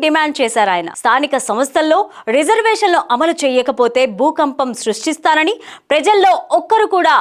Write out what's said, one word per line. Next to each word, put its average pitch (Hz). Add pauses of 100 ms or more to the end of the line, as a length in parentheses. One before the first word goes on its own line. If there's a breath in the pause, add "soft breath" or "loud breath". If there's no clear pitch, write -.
డిమాండ్ 311
చేశారు 220
ఆయన. 170 (120)
స్థానిక 269 (120)
సంస్థల్లో 311 (400 loud breath)
రిజర్వేషన్లు 415 (140)
అమలు 330
చేయకపోతే 247 (160)
భూకంపం 277 (140)
సృష్టిస్తానని, 311 (360 loud breath)
ప్రజల్లో 370 (280)
ఒక్కరు 440
కూడా 320